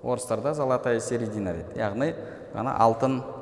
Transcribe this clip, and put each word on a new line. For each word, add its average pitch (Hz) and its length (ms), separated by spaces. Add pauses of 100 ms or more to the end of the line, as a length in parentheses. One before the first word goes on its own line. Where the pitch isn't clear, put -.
Орыстарда 123 500
золотая 127 460
середина 107 540
дейді. 82 260
Яғни, 113 340 (400)
ғана 113 220
алтын 123 460 (200)